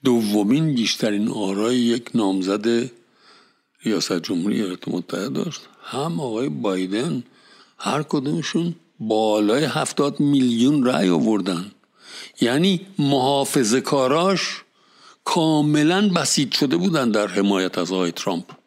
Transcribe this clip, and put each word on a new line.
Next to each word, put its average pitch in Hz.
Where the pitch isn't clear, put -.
دومین 117
بیشترین 107
آرای 107
یک 120
نامزد 104
ریاست 98
جمهوری 92
ایالات 92
متحده 95
داشت، 151
هم 160
آقای 123
بایدن، 117
هر 147
کدومشون 165
بالای 110
هفتاد 143
میلیون 135
رأی 127
آوردن. 95
یعنی 165
محافظه 139
کاراش 151
کاملاً 156
بسیج 160
شده 139
بودن 156
در 104
حمایت 98
از 90
آقای 90
ترامپ 87